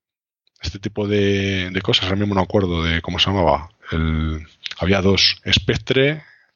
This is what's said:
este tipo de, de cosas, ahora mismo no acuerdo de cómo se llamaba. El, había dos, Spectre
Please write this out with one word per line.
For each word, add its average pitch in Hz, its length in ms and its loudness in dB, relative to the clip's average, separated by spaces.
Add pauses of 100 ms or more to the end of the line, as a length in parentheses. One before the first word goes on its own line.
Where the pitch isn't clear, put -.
(640)
este - 160 -8
tipo 104 280 -6
de, 98 640 0
de 92 120 -4
cosas, - 220 0
ahora 95 120 -2
mismo 101 180 0
no 95 60 2
acuerdo 87 420 0
de 82 180 0
cómo 87 180 -4
se - 120 0
llamaba. 82 400 2 (220)
El, 80 540 -2 (320)
había 95 220 2
dos, 95 400 2 (100)
Spectre 135 720 0 (340)